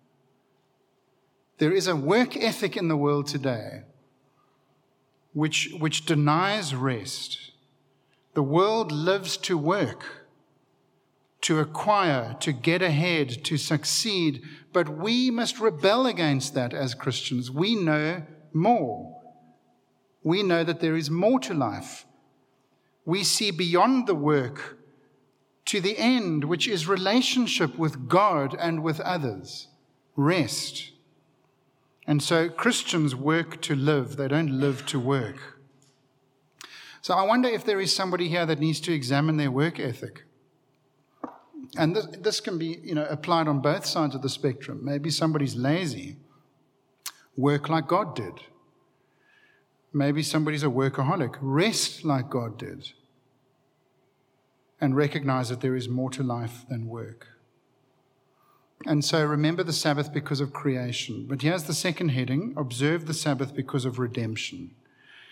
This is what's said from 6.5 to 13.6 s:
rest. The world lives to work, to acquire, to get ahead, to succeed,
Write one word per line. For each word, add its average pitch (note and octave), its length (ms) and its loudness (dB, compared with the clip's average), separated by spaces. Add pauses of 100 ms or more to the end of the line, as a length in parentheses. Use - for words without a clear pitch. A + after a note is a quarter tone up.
rest. B2 800 -4 (840)
The D3+ 80 2
world F#3 500 2
lives E3+ 460 0
to F3 200 -2
work, D#3 680 -2 (1160)
to D#3+ 160 2
acquire, D3+ 840 2
to D#3+ 120 0
get E3 300 0
ahead, D#3 600 2
to D#3+ 120 -2
succeed, D#3+ 840 0 (300)